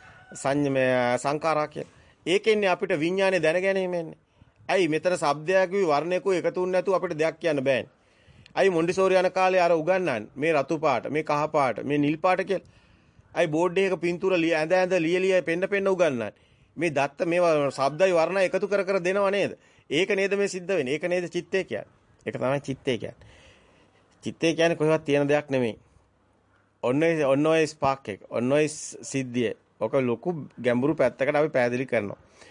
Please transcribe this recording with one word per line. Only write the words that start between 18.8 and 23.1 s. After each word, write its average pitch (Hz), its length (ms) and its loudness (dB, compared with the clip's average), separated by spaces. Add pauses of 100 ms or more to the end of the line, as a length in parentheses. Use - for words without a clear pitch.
කර 190 160 0
දෙනව 190 280 0
නේද? 185 280 -2 (340)
ඒක 170 200 0
නේද 196 240 0
මේ 202 140 0
සිද්ධ 180 220 -8
වෙන්නේ? 147 240 0
ඒක 156 100 -6
නේද 175 240 -2
චිත්තය 175 360 -4
කියන්නේ? - 220 -8 (360)
ඒක - 140 -6
තමයි 131 240 -2
චිත්තය 131 340 -4
කියන්නේ. 101 200 -4 (1080)